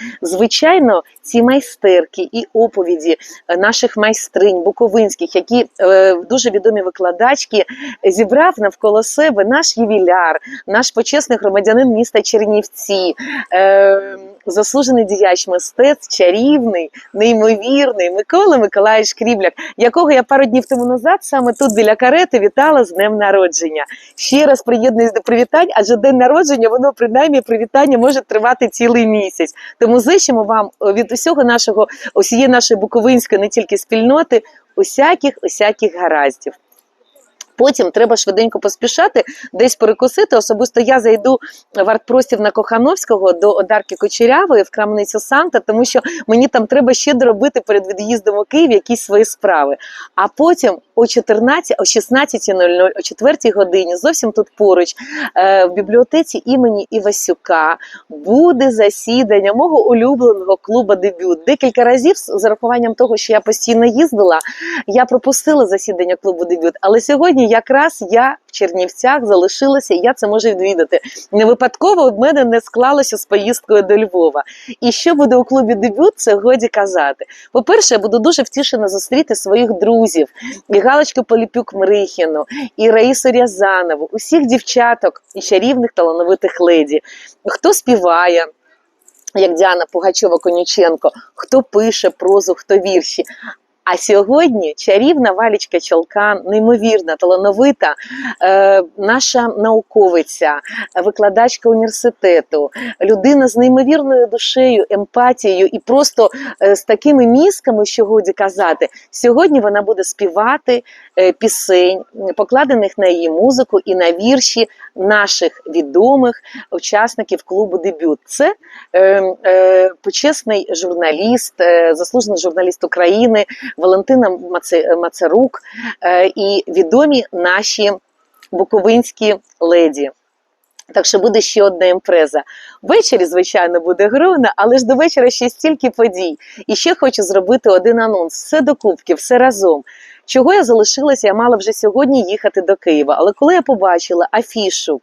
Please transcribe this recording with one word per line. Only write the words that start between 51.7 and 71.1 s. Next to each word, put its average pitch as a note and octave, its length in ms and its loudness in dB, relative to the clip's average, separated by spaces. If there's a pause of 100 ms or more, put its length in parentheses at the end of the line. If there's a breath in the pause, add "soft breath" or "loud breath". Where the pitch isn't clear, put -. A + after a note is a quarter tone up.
о F#3+ 40 -2
шістнадцятій A3+ 720 -2
нуль F3+ 140 2
нуль, F3+ 280 2
о - 60 -8
четвертій C4 480 -2
годині, F#3 460 0
зовсім A#3 360 -2
тут G#3+ 140 -2 (100)
поруч, F3+ 380 2 (420 loud breath)
е, F#3+ 280 4
в F3 80 -2
бібліотеці A#3 720 0
імені A#3+ 460 0
Івасюка F3+ 840 -2 (320 loud breath)
буде C4 640 2
засідання G#3+ 800 0
мого D4 340 0
улюбленого A#3 720 2
клубу G#3 380 -2
«Дебют». F3+ 520 -4
Декілька B3+ 380 0
разів, B3+ 320 2
з, - 100 -16
з G3 180 -4
урахуванням A3+ 500 -2
того, A#3 220 0
що - 160 -4
я G#3+ 80 2
постійно A3+ 460 0
їздила, G#3 520 2 (480 loud breath)
я G#3+ 180 0
пропустила C4 600 0
засідання F3+ 500 -4
клубу F3+ 280 -4
«Дебют». E3+ 360 -2
Але G#3 200 2
сьогодні C#4 460 2
якраз C4 640 0
я B3 260 0 (100)
в - 60 -20
Чернівцях G3 760 -2
залишилася, G3+ 680 0
і F3 40 0
я A#3+ 160 0
це G#3 140 -4
можу G#3+ 200 -2
відвідати. F3+ 520 -2 (320 loud breath)